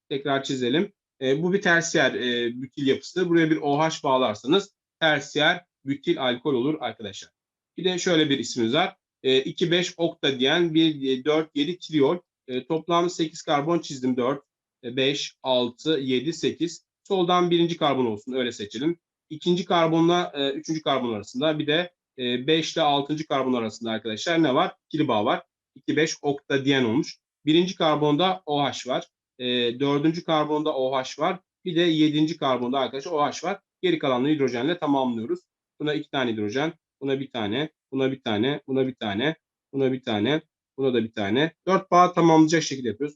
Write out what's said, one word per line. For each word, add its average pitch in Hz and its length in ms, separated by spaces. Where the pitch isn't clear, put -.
Tekrar 139 340
çizelim. 135 500
E, 135 220
bu 180 100
bir 196 80
tersiyer, 165 520
e, 120 480
bütil 135 260
yapısı. 170 420
Buraya 165 220
bir 156 100
O 143 180
H 160 240
bağlarsanız 131 720
tersiyer 151 640
bütil 139 360
alkol 127 320
olur 135 260
arkadaşlar. 110 520
Bir 175 80
de 180 140
şöyle 160 300
bir 139 100
ismimiz 120 340
var. 180 240
E, 131 180
iki 160 300
beş 180 260
okta 156 420
diyen 160 340
bir, 143 460
e, 127 60
dört 151 300
yedi 151 240
triol. 156 380
E, 127 200
toplam 170 420
sekiz 160 320
karbon 160 380
çizdim. 127 380
Dört, 131 260
e, 123 120
beş, 139 480
altı, 127 560
yedi, 131 340
sekiz. 156 520
Soldan 180 480
birinci 170 260
karbon 135 280
olsun, 113 280
öyle 123 180
seçelim. 117 480
İkinci 175 360
karbonla, 170 680
e, 139 160
üçüncü 156 300
karbon 123 320
arasında, 143 460
bir 147 80
de, 170 260
e, 123 280
beş 160 260
ile 165 80
altıncı 147 460
karbon 131 260
arasında 113 380
arkadaşlar 113 520
ne 156 120
var? 170 200
İkili 151 200
bağ 107 180
var. 170 180
İki - 220
beş 156 240
okta 139 440
diyen 135 180
olmuş. 123 340
Birinci 175 300
karbonda 151 720
O 143 180
H 123 260
var, 160 180
e, 123 400
dördüncü 147 440
karbonda 151 520
O 131 160
H 135 300
var. 180 180
Bir 175 100
de 170 60
yedinci 156 560
karbonda 127 420
arkadaşlar 135 320
O 151 100
H 147 260
var. 202 120
Geri 170 180
kalanını 131 300
hidrojenle 139 500
tamamlıyoruz. 135 600
Buna 151 140
iki 147 160
tane 127 220
hidrojen, 113 420
buna 139 180
bir 139 120
tane, 120 380
buna 135 200
bir 135 100
tane, 123 460
buna 131 200
bir 127 80
tane, 113 400
buna 135 180
bir 131 120
tane, 120 380
buna 135 160
da 117 100
bir 113 80
tane. 117 420
Dört 185 240
bağ 180 220
tamamlayacak 160 500
şekilde 131 240
yapıyoruz. 135 280